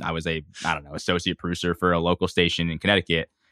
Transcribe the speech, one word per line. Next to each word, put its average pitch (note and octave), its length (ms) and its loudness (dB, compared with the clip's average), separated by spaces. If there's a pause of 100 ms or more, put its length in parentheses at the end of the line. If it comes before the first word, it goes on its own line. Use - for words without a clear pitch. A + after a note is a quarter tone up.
I E2 80 -4
was E2 160 -4
a, E2 160 -2 (220)
I E2 100 2
don't D2+ 100 -6
know, C#2+ 100 -14
associate F2 440 0
producer F2 360 -2
for F2+ 180 2
a E2+ 80 2
local F2 280 2
station E2+ 420 2
in D#2+ 80 -4
Connecticut. F2+ 500 2 (240)